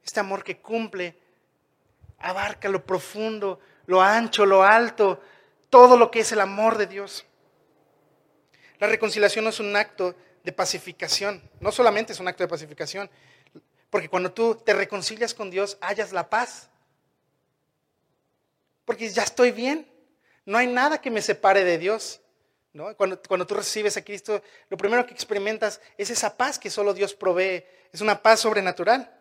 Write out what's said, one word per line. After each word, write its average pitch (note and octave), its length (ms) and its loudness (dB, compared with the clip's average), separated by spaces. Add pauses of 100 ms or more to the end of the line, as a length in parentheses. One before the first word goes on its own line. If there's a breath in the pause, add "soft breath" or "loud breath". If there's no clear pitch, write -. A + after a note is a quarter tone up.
Este - 160 -6
amor G3 240 -6
que - 160 -12
cumple, G3+ 580 -8 (1000)
abarca G3 500 -6
lo F#3+ 160 -4
profundo, G#3 720 -6 (260 soft breath)
lo F#3 160 4
ancho, G#3+ 440 4
lo F#3+ 180 8
alto, G#3+ 580 4 (480 soft breath)
todo B3 280 12
lo A#3 140 6
que A3+ 80 -2
es A3 120 -2
el G#3+ 100 0
amor G#3 360 0
de G3+ 100 -2
Dios. G3 380 -16 (1500 soft breath)
La G#3 80 0
reconciliación G#3+ 580 0
no A3 60 0
es - 80 -10
un G3+ 160 -6
acto G3 400 -2 (280 soft breath)
de - 80 -10
pacificación, F#3 920 -6 (180)
no G#3 120 -4
solamente A3+ 420 2
es - 60 -14
un F#3 80 -8
acto F3+ 160 -4
de F3 40 -4
pacificación, D#3+ 600 -10 (800 soft breath)
porque E3 200 -4
cuando F3+ 220 -2
tú A3+ 240 0
te G#3+ 180 0
reconcilias G#3 600 -4
con G3+ 160 -12
Dios, G3 320 -6
hallas G3 300 -6
la F3+ 180 -6
paz. - 400 -6 (2250)
Porque A3+ 240 -6
ya G3+ 140 -2
estoy B3 280 2
bien, C4 400 -6 (540)
no G3+ 120 -4
hay B3 100 2
nada C4 320 -2
que C4 100 -8
me A3 120 -4
separe G3 420 2
de F3 140 2
Dios, F#3+ 440 -6 (520)
¿no? F3 220 -14
Cuando, F#3+ 260 -4
cuando F3+ 240 -4
tú G3+ 100 -6
recibes G#3 420 -4
a F#3 60 -10
Cristo, G3+ 380 -8 (280 soft breath)
lo F#3+ 80 -10
primero A#3 280 0
que - 80 -20
experimentas G#3 680 -6 (160 soft breath)
es G3+ 120 -8
esa A3 280 -4
paz C4+ 200 -2
que G#3 120 -12
solo G3+ 240 -2
Dios G3 200 -4
provee, F#3 520 -2 (260 soft breath)
es E3+ 100 -12
una G#3 200 0
paz A3 200 6
sobrenatural. G#3 800 -2